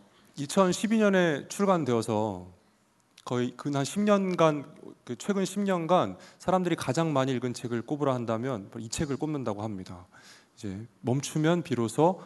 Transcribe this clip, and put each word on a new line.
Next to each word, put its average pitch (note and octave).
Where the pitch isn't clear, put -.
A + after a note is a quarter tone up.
이천십이 F#3
년에 F#3
출간되어서 A2+
거의 B2
근 -
한 C#3
십 G3+
년간, F3+
그 B2
최근 G3
십 G3
년간 E3+
사람들이 F3+
가장 D#3
많이 C3
읽은 B2
책을 A#2
꼽으라 C#3+
한다면 A#2
이 A2+
책을 C#3
꼽는다고 B2+
합니다. F#2
이제 G2+
멈추면 D3+
비로소 C#3